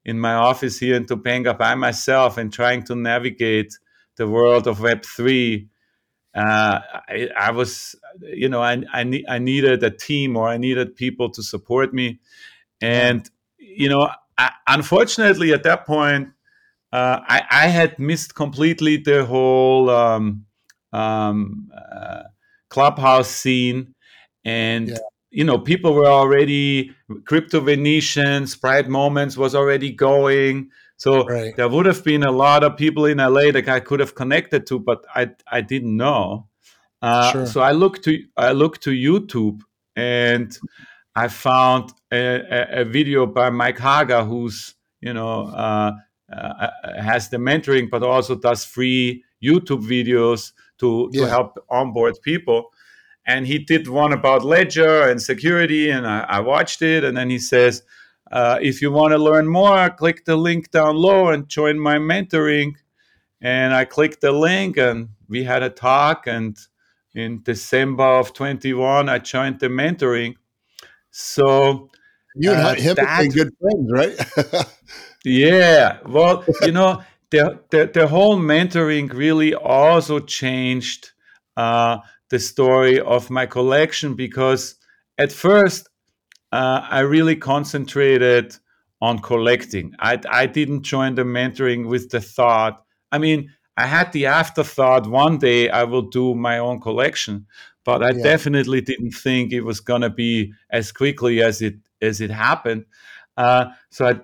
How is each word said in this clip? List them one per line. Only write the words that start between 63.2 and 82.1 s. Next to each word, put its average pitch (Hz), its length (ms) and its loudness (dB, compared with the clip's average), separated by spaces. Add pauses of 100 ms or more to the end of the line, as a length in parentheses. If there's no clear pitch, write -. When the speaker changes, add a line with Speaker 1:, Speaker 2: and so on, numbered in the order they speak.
Speaker 1:
And 131 340 0
I 131 100 4
clicked 151 380 -2
the 143 100 2
link, 180 440 0
and 117 340 0 (180)
we 123 160 -6
had 127 180 -2
a 127 80 -4
talk. 139 560 0
And 113 320 -6 (560)
in 113 300 -10
December 131 580 -2
of 127 300 4
twenty-one, 135 760 -2
I 127 100 -2
joined 131 420 -6
the 131 80 -2
mentoring. 127 640 -2 (760)
So, 139 800 0 (440)
Speaker 2:
You 170 180 0
and 160 80 2
Speaker 1:
uh, 127 140 2
Speaker 2:
him 160 220 0
have 147 220 0
been 147 100 2
Speaker 1:
that 131 60 -4
Speaker 2:
good 151 160 2 (100)
friends, 170 320 0
right? 139 800 -2
<laughs> - 60 -20 (480)
Speaker 1:
Yeah. 151 800 6
Well, 170 400 2 (200)
you 165 80 2
know, 185 300 2 (280)
the, 151 300 2 (100)
the, 156 240 4
the 160 140 4
whole 196 280 4
mentoring 156 760 0
really 156 420 2
also 151 640 4
changed, 127 920 -6 (440)
uh, 117 420 0 (320)